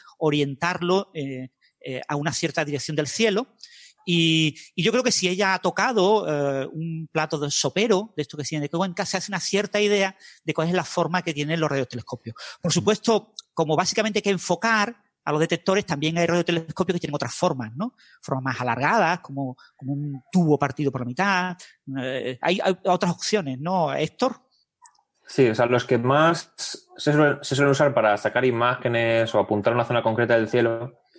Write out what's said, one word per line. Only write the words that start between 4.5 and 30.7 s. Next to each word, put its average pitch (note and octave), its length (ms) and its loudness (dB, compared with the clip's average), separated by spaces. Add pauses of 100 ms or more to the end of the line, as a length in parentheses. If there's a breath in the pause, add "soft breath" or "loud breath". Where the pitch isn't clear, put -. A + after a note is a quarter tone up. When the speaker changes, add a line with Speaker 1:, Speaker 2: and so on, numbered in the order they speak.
Speaker 1:
y E3+ 80 0
yo A3 80 2
creo B3 100 2
que B3 80 0
si F#3 180 0
ella F#3+ 240 0
ha F#3 60 0
tocado, G3+ 720 2
eh, C#3 440 -2
un D#3+ 380 -8
plato D#3 300 -2
de C#3+ 100 -2
sopero, G3+ 640 -2
de D3+ 60 -2
esto - 140 -16
que D3 80 -6
se - 100 -8
llama D3+ 80 -4
de C#3+ 60 -4
Cuenca, F3+ 360 -4
se - 120 -4
hace F#3+ 160 -8
una F#3 80 -4
cierta G#3 400 -2
idea G3+ 360 0 (280 loud breath)
de D#3 100 -4
cuál D#3+ 140 0
es F3 60 0
la F3+ 100 0
forma F3 380 -2
que E3 120 -4
tienen D3 240 -4
los D#3 100 0
radiotelescopios. B2 680 -6 (260 loud breath)
Por E3+ 100 0
supuesto, G#3 600 0 (180)
como D#3 220 0
básicamente G#3 440 0
hay G3 40 -2
que G3+ 80 0
enfocar G#3 640 0 (280)
a D3 80 -2
los D3+ 80 2
detectores, F3 460 0
también D#3 320 -2
hay E3+ 80 2
radiotelescopios E3+ 680 0
que E3+ 60 -6
tienen D3 160 -4
otras - 180 -6
formas, A#2+ 400 -2
¿no? G#3 200 -6 (280 soft breath)
Formas C3 220 -4
más B2+ 160 -4
alargadas, D#3+ 580 0
como, C#3 380 -8 (180 soft breath)
como C3+ 200 -8
un C#3+ 360 -6
tubo D#3+ 260 4
partido C#3 360 0
por B2+ 80 -4
la A#2+ 60 -6
mitad. F3+ 500 -2 (440 loud breath)
Eh, B2+ 400 -6
hay, F3+ 220 0
hay F#3+ 220 0
otras F3+ 260 2
opciones, D#3+ 480 -4
¿no, D#3+ 340 0
Héctor? D#3 440 -2 (880)
Speaker 2:
Sí, C3 220 4
o G#2+ 80 2
sea, A#2+ 100 4
los B2 180 2
que B2 140 2
más D3+ 540 2 (440)
se - 160 0
suelen, D3 300 4
se - 140 -4
suelen C#3+ 160 4
usar C#3+ 200 4
para G#2+ 240 4
sacar A#2+ 280 0
imágenes A#2 880 2
o G#2+ 60 4
apuntar G#2 320 2
a - 20 0
una A#2+ 100 2
zona A#2+ 200 0
concreta A2+ 320 4
del A2 120 2
cielo A#2 520 0 (180 soft breath)